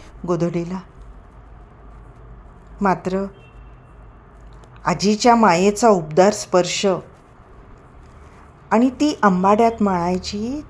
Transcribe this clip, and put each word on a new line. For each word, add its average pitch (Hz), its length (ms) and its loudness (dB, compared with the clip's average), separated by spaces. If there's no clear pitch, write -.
गोधडीला. 170 540 -4
मात्र 185 440 -4
आजीच्या 208 500 2
मायेचा 202 540 2
उबदार 180 440 2
स्पर्श 175 540 -2
आणि 240 200 2
ती 294 320 -2
आंबाड्यात 208 600 2
माळायची 196 880 -4